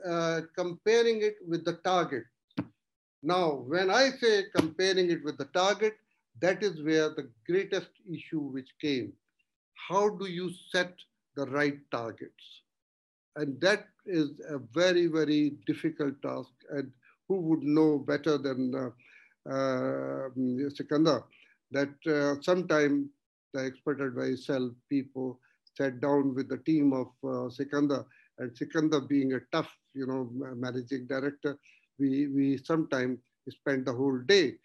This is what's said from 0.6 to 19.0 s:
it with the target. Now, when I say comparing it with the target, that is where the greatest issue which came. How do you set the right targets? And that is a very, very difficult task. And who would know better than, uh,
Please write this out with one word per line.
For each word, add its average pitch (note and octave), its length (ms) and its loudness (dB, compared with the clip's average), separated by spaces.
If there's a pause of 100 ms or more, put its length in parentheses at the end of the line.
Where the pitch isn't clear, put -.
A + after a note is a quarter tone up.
it G#3+ 140 0 (120)
with E3 180 -4
the E3+ 80 0 (100)
target. E3+ 420 0 (960)
Now, E3+ 300 2
when D3+ 360 0
I B3+ 220 6
say A3 320 2 (120)
comparing F3+ 540 2
it D#3 140 0
with C#3+ 140 -6
the F3 80 -6
target, G3+ 500 2 (460)
that F#3 220 2
is E3+ 200 -2
where D#3 260 2
the C#3 200 -8 (180)
greatest F#3 420 -2 (220)
issue D#3 280 -8
which C3 300 -8 (120)
came. B2 320 -2 (760)
How G3+ 200 2
do F#3+ 160 -6
you F3+ 260 -6 (200)
set F3+ 220 0 (420)
the C#3 120 -4
right C#3+ 320 0 (120)
targets? - 680 -10 (760)
And D3 260 -6
that G3+ 260 2 (180)
is D#3+ 240 0 (200)
a C#3+ 100 -6 (140)
very, F3 340 4
very D3+ 460 2 (120)
difficult D3+ 560 -4
task. C3 300 -8 (180)
And C3+ 220 -8 (360)
who F#3+ 140 -2
would D#3+ 220 2
know D3+ 340 4
better C#3+ 400 0
than, C3 380 -2
uh, B2+ 140 -4 (600)